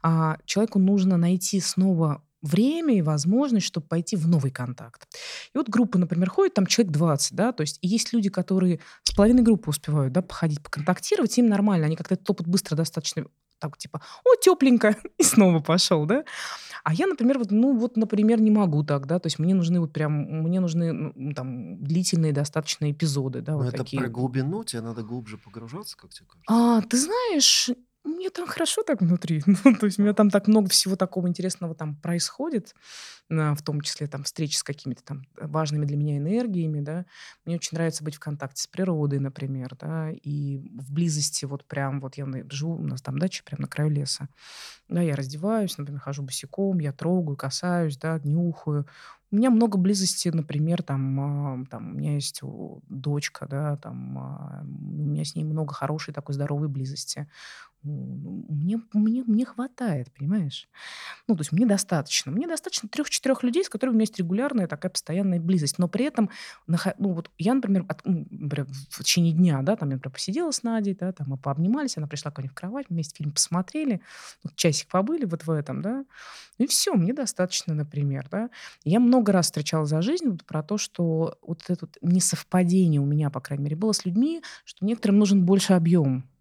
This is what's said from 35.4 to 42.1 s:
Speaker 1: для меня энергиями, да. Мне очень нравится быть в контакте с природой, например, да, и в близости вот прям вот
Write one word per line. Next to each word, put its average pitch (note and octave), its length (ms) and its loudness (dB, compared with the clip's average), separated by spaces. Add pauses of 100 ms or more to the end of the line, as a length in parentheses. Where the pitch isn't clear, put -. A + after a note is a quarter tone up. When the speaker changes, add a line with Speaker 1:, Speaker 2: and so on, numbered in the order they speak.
Speaker 1:
для C#3+ 120 -2
меня D3 200 -2
энергиями, E3+ 640 -2
да. D#3+ 240 -8 (400)
Мне E3+ 120 -4
очень - 200 -8
нравится D#3+ 260 -2
быть D3+ 120 -8
в - 40 -20
контакте C#3+ 440 -8
с - 40 -10
природой, D3+ 520 0
например, C3+ 600 -6
да, D#3+ 320 -6
и C#3+ 480 -6
в C3 340 -14
близости D3+ 520 -2
вот C3+ 200 -10
прям C#3 360 -4
вот C3 160 -12